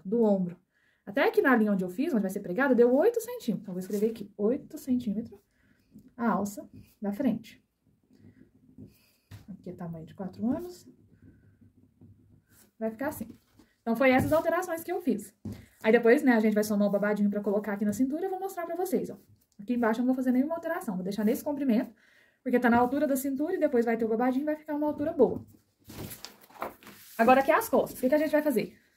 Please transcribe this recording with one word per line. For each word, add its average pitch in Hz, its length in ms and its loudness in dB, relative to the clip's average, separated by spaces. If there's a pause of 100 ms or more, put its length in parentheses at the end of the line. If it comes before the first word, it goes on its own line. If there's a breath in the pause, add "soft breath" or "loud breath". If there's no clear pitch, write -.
do 226 180 2
ombro. 185 340 2 (480)
Até 269 220 0
aqui 440 140 2
na 277 120 6
linha 214 200 4
onde 185 100 -2
eu 180 60 -6
fiz, 294 240 -2
onde 214 80 2
vai 190 100 -2
ser 196 80 -6
pregada, 240 340 0
deu 240 220 6
oito 440 240 4
centímetros. 466 440 -6
Então, 185 100 -12
vou 180 80 -6
escrever 208 300 -2
aqui, 214 260 -14
oito 254 400 -2
centímetros, 247 600 -4 (800 soft breath)
a 233 160 0
alça 202 380 -4 (320 loud breath)
da 202 100 -4
frente. - 500 -4 (1900 soft breath)
Aqui 180 220 -14
é - 20 -12
tamanho 165 320 -12
de - 100 -20
quatro 202 340 -6
anos. 349 380 -6 (1900 soft breath)
Vai 220 100 -2
ficar 269 200 -6
assim. - 280 -12 (440 soft breath)
Então, 233 160 -2
foi 262 140 6
essas 269 200 4
alterações 330 500 0
que - 80 -12
eu 359 120 -4
fiz. - 340 -4 (480 loud breath)
Aí 226 80 4
depois, 233 320 6
né, 254 80 6
a 226 80 6
gente 214 140 2
vai 208 100 2
somar 202 240 2
o - 20 2
babadinho 208 400 0
pra 202 120 -4
colocar 208 320 -2
aqui 202 100 -4
na 208 80 0
cintura, 269 320 -2
eu 381 60 -2
vou 370 100 -6
mostrar 381 260 -8
pra 330 120 -6
vocês, 349 320 -2
ó. - 80 -14 (420)
Aqui 208 140 -6
embaixo 233 260 0
eu 247 40 0
não 254 100 2
vou - 20 0
fazer 254 160 -2
nenhuma 285 240 0
alteração, 330 400 -6
vou 180 80 -6
deixar 202 220 -4
nesse 247 180 0
comprimento, 269 500 0 (480 soft breath)
porque 247 200 0
tá 233 80 4
na 233 80 4
altura 262 280 2
da 269 120 0
cintura 285 380 -4
e - 40 -6
depois 262 240 2
vai 226 140 0
ter 233 80 -2
o - 20 -2
babadinho 247 360 0
e - 20 -4
vai 302 100 -2
ficar 302 180 -10
uma 294 140 -2
altura 294 240 -4
boa. 220 340 2 (1700)
Agora 254 240 6
aqui 294 100 2
as 440 160 2
costas, - 300 0
o - 40 -8
que 254 60 0
que 285 80 4
a - 20 4
gente 302 140 2
vai 302 100 2
fazer? 277 320 -2 (240 soft breath)